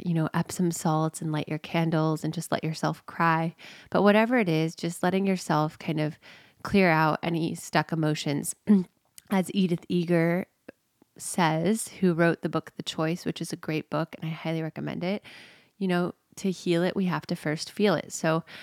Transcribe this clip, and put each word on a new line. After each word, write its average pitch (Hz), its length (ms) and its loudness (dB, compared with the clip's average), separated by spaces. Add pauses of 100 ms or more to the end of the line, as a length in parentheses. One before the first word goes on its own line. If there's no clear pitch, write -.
you 175 100 0
know, 156 200 2
Epsom 170 360 0
salts 156 520 0
and 156 100 -4
light 151 160 -4
your 151 100 -4
candles 160 680 0
and 160 100 -4
just - 180 -8
let - 100 0
yourself 156 440 -4
cry. 165 480 0 (360)
But 160 120 2
whatever 220 360 4
it 208 100 2
is, 160 280 2
just - 260 -6
letting 190 240 2
yourself 165 520 0
kind 156 220 -4
of 151 180 -4 (440)
clear 190 280 4
out 156 320 4
any 165 320 -2
stuck - 380 -2
emotions. 151 640 -2 (120)
<clears throat> - 640 0
As 190 240 0
Edith 185 340 2
Eger 170 580 2 (720)
says, 170 720 0 (120)
who 180 140 4
wrote 170 280 2
the 175 60 -2
book, 160 280 -6
The - 60 -8
Choice, 165 420 -4
which 160 160 -4
is 165 120 -8
a 170 40 -6
great 160 320 -6
book, 156 320 -4
and 160 100 -6
I 160 40 -6
highly 160 280 -6
recommend 151 420 -6
it, 190 200 -4 (540)
you 196 100 -2
know, 175 260 0 (220)
to 196 140 -4
heal 170 320 0
it, 180 120 0
we 190 120 0
have 156 200 -2
to - 80 -2
first 156 360 -4
feel 202 240 2
it. - 180 -4
So 160 320 0 (180)